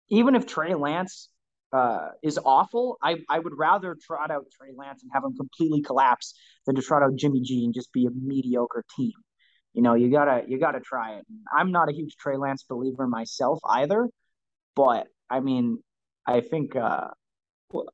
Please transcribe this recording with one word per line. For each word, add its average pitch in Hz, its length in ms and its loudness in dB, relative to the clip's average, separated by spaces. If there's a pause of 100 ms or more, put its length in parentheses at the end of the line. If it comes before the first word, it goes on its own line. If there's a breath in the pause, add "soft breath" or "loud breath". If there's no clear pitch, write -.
even 240 260 6
if 226 100 2
Trey 165 300 -4
Lance, 156 540 -4 (440)
uh, 113 360 0 (120)
is 151 240 -4
awful, 214 560 2
I, 165 160 0 (100)
I 151 120 0
would 165 180 -8
rather 175 420 0
trot 156 300 -8
out 143 160 -6 (100)
Trey 135 220 -20
Lance 135 240 -18
and 127 120 -18
have 139 100 0
him 135 120 -4
completely 147 460 0
collapse 131 540 2 (320 soft breath)
than 135 80 2
to 131 80 0
trot 147 180 4
out 135 140 4
Jimmy 135 260 2
G 123 240 -2
and 117 80 0
just 123 180 -10
be 123 140 2
a 123 60 0
mediocre 123 720 -2 (120)
team. 120 180 -2 (600)
You 117 80 0
know, 120 120 6
you 123 180 4
gotta, 143 360 4
you 131 120 -4
gotta 143 220 0
try 113 340 -8
it. 101 100 -18 (320)
I'm 180 140 2
not 165 180 2
a 147 40 -4
huge 156 240 -10
Trey 139 180 -4
Lance 139 320 -4
believer 131 400 -4
myself 123 580 -2
either, 190 440 2 (680)
but, 127 320 2 (220)
I 127 100 -2
mean, 123 420 -2 (460)
I 123 140 2
think, 143 340 -6
uh, 110 320 -2 (640)
well, - 220 -6